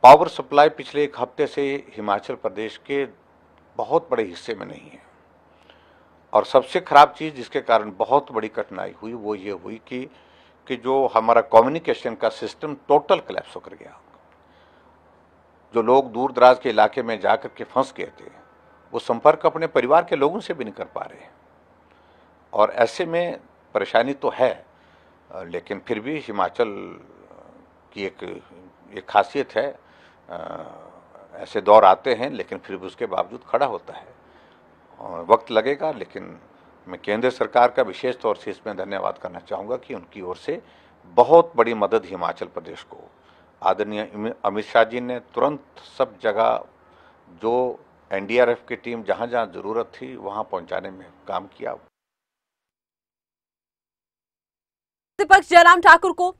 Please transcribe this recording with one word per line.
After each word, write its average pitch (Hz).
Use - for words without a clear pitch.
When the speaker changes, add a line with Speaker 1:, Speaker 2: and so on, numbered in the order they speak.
Speaker 1:
पावर 147
सप्लाई 147
पिछले 147
एक 143
हफ्ते 135
से 139
हिमाचल 104
प्रदेश 107
के 139
बहुत 151
बड़े 117
हिस्से 90
में 98
नहीं 92
है। -
और 104
सबसे 135
ख़राब 143
चीज़ 156
जिसके 127
कारण 107
बहुत 135
बड़ी 110
कठिनाई 98
हुई 110
वो 107
ये 98
हुई 98
कि, 131
कि 131
जो 131
हमारा 113
communication 120
का 110
system 139
total -
collapse -
होकर -
गया। -
जो 117
लोग 127
दूर 127
दराज 123
के -
इलाके 107
में 113
जा 101
कर 120
के -
फंस -
गए 92
थे, -
वो 117
संपर्क 151
अपने 160
परिवार 147
के 175
लोगों 151
से -
भी 135
नहीं 104
कर 95
पा -
रहे। -
और 104
ऐसे 120
में 170
परेशानी 117
तो 139
है, 127
लेकिन 90
फिर 110
भी 143
हिमाचल 104
की 101
एक, 92
एक 98
खासियत 104
है, 131
अ, 82
ऐसे -
दौर 104
आते 95
हैं 123
लेकिन 98
फिर 98
भी 92
उसके 104
बावजूद 95
खड़ा 135
होता 107
है। -
और 85
वक्त -
लगेगा, 131
लेकिन 95
मैं 90
केंद्र 113
सरकार 120
का 127
विशेष 120
तौर 107
से -
इसमें 101
धन्यवाद 98
करना 90
चाहूँगा 101
कि 131
उनकी 98
ओर 90
से -
बहुत 139
बड़ी 117
मदद 104
हिमाचल 90
प्रदेश 85
को -
आदरणीय 104
अमि-, 104
अमित 101
शाह 113
जी 117
ने 123
तुरंत 135
सब 120
जगह 110
जो 123
एनडीआरएफ़ 117
की 120
टीम 117
जहाँ 98
जहाँ 120
जरूरत 101
थी 131
वहाँ 101
पहुँचाने 92
में 92
काम 98
किया। -
Speaker 2:
विपक्ष 392
जयराम 349
ठाकुर 330
को 359